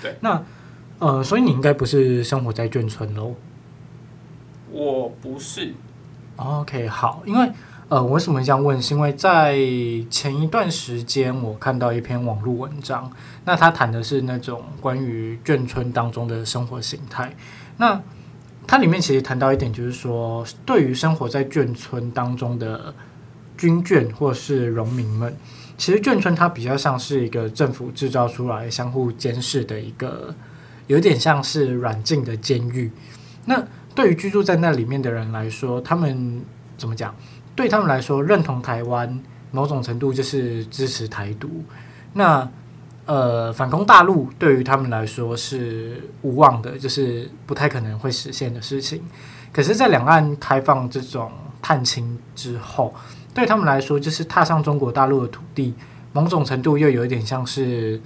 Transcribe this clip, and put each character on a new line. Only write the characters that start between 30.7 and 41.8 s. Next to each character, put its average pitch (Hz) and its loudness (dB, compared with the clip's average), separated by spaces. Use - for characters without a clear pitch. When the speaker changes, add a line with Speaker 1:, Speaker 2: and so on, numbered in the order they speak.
Speaker 2:
有 143 6
点 170 6
像 143 2
是 135 0
软 117 -2
禁 147 0
的 117 -4
监 120 0
狱。 120 -4
那 254 2
对 240 4
于 170 4
居 196 -4
住 196 2
在 190 4
那 165 4
里 120 0
面 135 -2
的 127 -2
人 113 -4
来 110 -4
说， 123 -4
他 165 0
们 127 -2
怎 117 -8
么 113 -6
讲？ 107 -8
对 247 0
他 208 4
们 190 2
来 131 2
说， 139 0
认 196 4
同 131 -4
台 120 -4
湾 123 -4
某 135 0
种 143 -2
程 120 -4
度 135 0
就 131 0
是 120 -4
支 135 -4
持 113 -6
台 104 -8
独。 160 -10